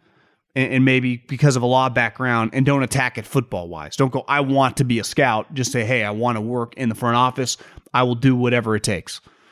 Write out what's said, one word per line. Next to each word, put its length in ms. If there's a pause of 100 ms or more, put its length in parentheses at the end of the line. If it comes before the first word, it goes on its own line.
(540)
And, 200
and 120
maybe 420
because 280
of 80
a 20
law 240
background, 640
and 100
don't 200
attack 340
it 80
football-wise. 720
Don't 160
go, 160
"I 140
want 360
to 60
be 160
a 40
scout." 520
Just 160
say, 120
"Hey, 200
I 80
want 240
to 60
work 340
in 140
the 60
front 200
office. 420 (340)
I 120
will 100
do 220
whatever 400
it 80
takes." 360 (320)